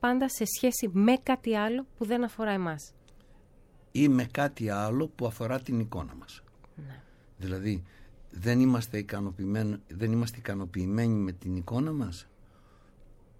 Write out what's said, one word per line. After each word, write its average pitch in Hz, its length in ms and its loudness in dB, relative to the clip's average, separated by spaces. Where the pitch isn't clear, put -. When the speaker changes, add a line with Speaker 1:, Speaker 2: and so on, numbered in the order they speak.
Speaker 1:
πάντα 254 280 2
σε 233 160 -2
σχέση 247 360 0
με 214 300 8
κάτι 233 340 0
άλλο 233 300 0
που 233 80 -2
δεν 240 200 0
αφορά 220 260 -2
εμάς. 175 420 -2
Speaker 2:
Ή 143 160 6
με 127 160 6
κάτι 139 460 -2
άλλο 110 380 0
που 120 180 -6
αφορά 117 340 -2
την 127 200 -2
εικόνα 107 340 -6
μας. - 280 -18
Speaker 1:
Ναι. 131 160 -16
Speaker 2:
Δηλαδή, 95 440 -2
δεν 117 300 2
είμαστε 123 380 4
ικανοποιημένοι, 101 760 -2
δεν 110 240 -2
είμαστε 117 260 0
ικανοποιημένοι 98 760 0
με 98 180 0
την 92 240 -6
εικόνα 120 360 -2
μας. 107 340 -6